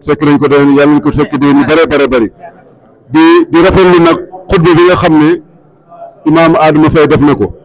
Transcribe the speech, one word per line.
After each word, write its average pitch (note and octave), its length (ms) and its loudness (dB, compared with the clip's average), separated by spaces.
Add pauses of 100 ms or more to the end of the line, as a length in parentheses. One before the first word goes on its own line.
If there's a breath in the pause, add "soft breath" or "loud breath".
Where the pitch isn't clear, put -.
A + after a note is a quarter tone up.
fekk D3 180 -2
nañ D3 140 0
ko D3 100 -2
déwén C#3+ 260 2
yàlla C#3+ 200 2
nañ D3 80 0
ko D3 100 -4
fekk C#3+ 240 -4
déwén C#3+ 220 0
yu C3+ 80 0
bare D#3 200 0
bare C#3+ 220 -2
bari A#2+ 240 -2 (800)
di D#3 80 2 (300)
di D#3 100 0
rafetlu F3+ 400 2
nag E3 160 0 (320)
xutba F3+ 260 0
bi E3+ 140 2
nga F3+ 80 0
xam E3 220 0
ne D#3+ 240 0 (800)
imaam D#3+ 340 0
Adama D#3 300 0
Faye D3+ 180 0
def C#3+ 140 0
na C#3+ 140 2
ko G2 180 -6 (120)